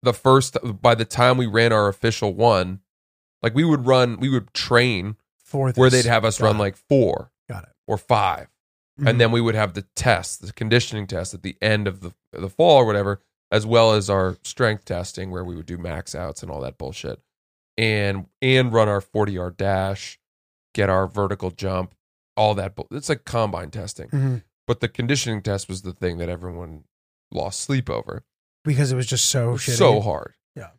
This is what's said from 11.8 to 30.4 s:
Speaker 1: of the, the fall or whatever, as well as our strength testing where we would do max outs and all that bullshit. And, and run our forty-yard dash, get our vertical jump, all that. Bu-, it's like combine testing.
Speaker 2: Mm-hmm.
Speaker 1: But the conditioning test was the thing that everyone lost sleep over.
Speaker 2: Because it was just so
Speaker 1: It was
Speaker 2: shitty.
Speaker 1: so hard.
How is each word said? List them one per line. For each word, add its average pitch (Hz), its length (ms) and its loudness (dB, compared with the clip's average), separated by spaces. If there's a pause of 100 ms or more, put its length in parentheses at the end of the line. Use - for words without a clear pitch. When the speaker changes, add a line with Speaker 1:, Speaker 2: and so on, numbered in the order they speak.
Speaker 1:
of 95 140 -8
the, 85 120 -14 (200)
the 92 160 -8
fall 160 280 6
or 127 80 6
whatever, 101 360 -2 (300)
as 104 140 0
well 113 280 6
as 101 160 0
our 92 340 0
strength 107 420 -4
testing 92 460 -8
where 90 120 -8
we 90 120 -10
would 80 100 -14
do 87 120 -10
max 85 380 -10
outs 80 280 -10
and 78 80 -12
all 71 100 -8
that 64 160 -10
bullshit. - 420 -12 (580)
And, 104 480 -2 (160)
and 131 320 2
run 110 160 4
our 101 120 0
forty-yard 92 560 -4
dash, 95 640 -4 (540)
get 101 160 0
our 95 180 2
vertical 95 420 -4
jump, 92 460 -6 (400)
all 107 200 2
that. 98 200 -6
Bu-, - 160 -12
it's 143 180 -12
like 147 160 -4
combine 95 460 -4
testing. - 380 -12
Speaker 2:
Mm-hmm. 135 260 -2 (320)
Speaker 1:
But 120 140 -2
the 113 80 -4
conditioning 120 520 -4
test 101 280 -4
was 92 120 -8
the 92 120 -12
thing 87 240 -4
that 85 120 -6
everyone 85 540 -12 (480)
lost - 300 -6
sleep 135 280 -4
over. - 340 -8 (420)
Speaker 2:
Because 143 260 2
it 131 60 0
was 123 100 -4
just - 200 -2
so 120 220 0
Speaker 1:
It - 40 -2
was - 80 -4
Speaker 2:
shitty. 123 160 -2
Speaker 1:
so 117 240 6
hard. 90 320 -4 (240)